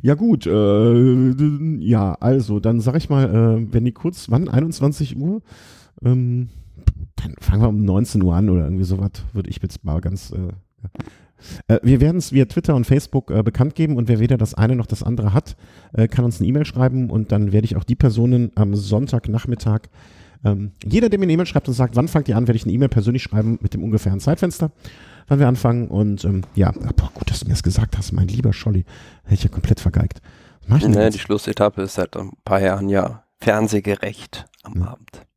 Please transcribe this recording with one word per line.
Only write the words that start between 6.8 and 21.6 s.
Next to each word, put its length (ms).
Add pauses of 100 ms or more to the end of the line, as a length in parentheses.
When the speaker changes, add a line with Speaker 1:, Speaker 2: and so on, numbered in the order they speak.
Speaker 1:
dann 240
fangen 220
wir 80
um 140
neunzehn 380
Uhr 140
an 120
oder 160
irgendwie 200
sowas, 260 (220)
würde 160
ich 120
jetzt 240
mal 160
ganz, 300
äh, 60
ja. 540 (760)
Äh, 160
wir 180
werden's 300
via 140
Twitter 320
und 80
Facebook, 480
äh, 100
bekannt 320
geben 220
und 100
wer 140
weder 160
das 180
eine 220
noch 100
das 160
andere 300
hat, 240 (360)
äh, 140
kann 180
uns 140
eine 100
E-Mail 180
schreiben 440
und 220
dann 180
werde 140
ich 100
auch 100
die 120
Personen 580
am 220
Sonntagnachmittag, 1120 (560)
ähm, 280 (120)
jeder, 240
der 100
mir 60
eine 80
E-Mail 140
schreibt 200